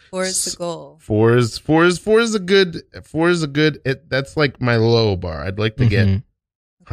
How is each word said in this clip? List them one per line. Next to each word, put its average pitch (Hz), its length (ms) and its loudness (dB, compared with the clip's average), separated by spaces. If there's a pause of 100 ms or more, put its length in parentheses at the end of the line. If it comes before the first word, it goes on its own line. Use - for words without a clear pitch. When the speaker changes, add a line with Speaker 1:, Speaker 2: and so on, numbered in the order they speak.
(100)
Speaker 1:
Four 185 140 -6
is 185 200 -6
the 185 60 -6
Speaker 2:
S-, - 60 -10
Speaker 1:
goal. 160 440 -10
Speaker 2:
four 113 360 2
is, 120 220 0
four 160 260 2
is, 175 140 2
four 220 220 2
is 226 140 -2
a 220 60 -2
good, 185 420 0 (220)
four 160 260 -2
is 175 120 0
a 156 40 -2
good, 147 380 0
it, 131 240 -6
that's 139 280 -6
like 147 240 -2
my 120 160 0
low 113 400 2
bar. 82 280 -10
I'd 98 140 -8
like 110 180 -4
to 127 100 2
get 101 200 2
Speaker 3:
Mm-hmm. - 880 -6